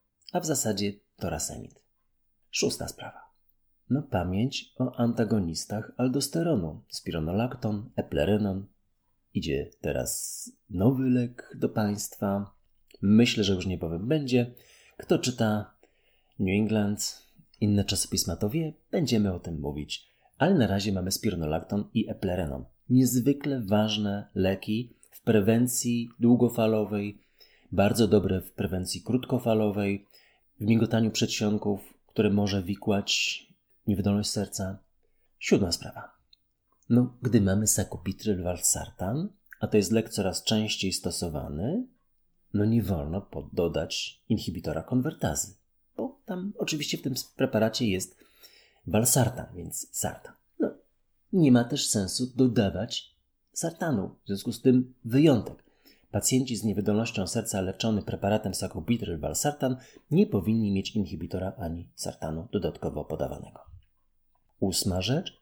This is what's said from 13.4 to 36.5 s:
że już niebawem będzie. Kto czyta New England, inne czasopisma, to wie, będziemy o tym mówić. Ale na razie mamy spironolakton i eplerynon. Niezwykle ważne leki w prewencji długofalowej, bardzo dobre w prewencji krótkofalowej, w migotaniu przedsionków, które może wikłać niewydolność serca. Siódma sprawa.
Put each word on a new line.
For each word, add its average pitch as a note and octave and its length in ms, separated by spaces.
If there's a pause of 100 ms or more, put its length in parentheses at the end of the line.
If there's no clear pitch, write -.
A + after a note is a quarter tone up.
że G2 100
już F2+ 120
niebawem E2+ 420
będzie. B2+ 460 (440)
Kto - 220
czyta A2 540 (640)
New G2 200
England, G#2 680 (340)
inne G2+ 240
czasopisma, - 500
to G#2 140
wie, D#3 240 (180)
będziemy G#2+ 420
o F2 60
tym E2 200
mówić. D2 520 (260)
Ale F#3 180
na A#2+ 120
razie G2+ 240
mamy F#2 200
spironolakton F2 840
i A2 160
eplerynon. F2+ 560 (240)
Niezwykle B2+ 720
ważne G#2 720
leki G#2 580 (180)
w - 100
prewencji A#2 880 (100)
długofalowej, A2 1000 (500)
bardzo G#2 360
dobre F#2 340
w - 100
prewencji F#2 500
krótkofalowej, G#2+ 1040 (540)
w G#2+ 60
migotaniu A2 460
przedsionków, G#2 840 (140)
które G2+ 220
może G2 340
wikłać - 800 (440)
niewydolność G2+ 420
serca. G2 500 (600)
Siódma G2 320
sprawa. - 400 (760)